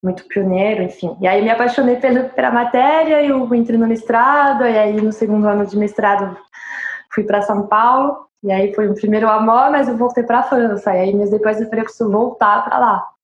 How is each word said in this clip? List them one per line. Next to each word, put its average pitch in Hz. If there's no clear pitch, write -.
muito 185
pioneiro, 190
enfim. 180
E 185
aí 202
me 220
apaixonei 247
pelo, 254
pela 254
matéria, 294
eu 262
entrei 233
no 226
mestrado, 262
e 226
aí 214
no 214
segundo 214
ano 208
de 202
mestrado 202
fui 208
pra 208
São 202
Paulo, 254
e 196
aí 196
foi 214
o 202
primeiro 214
amor, 226
mas 277
eu 240
voltei 247
pra 240
França. 214
E 180
aí, 196
meses 202
depois, 214
eu 220
falei, 226
"Eu 226
preciso 220
voltar 214
pra -
lá." 220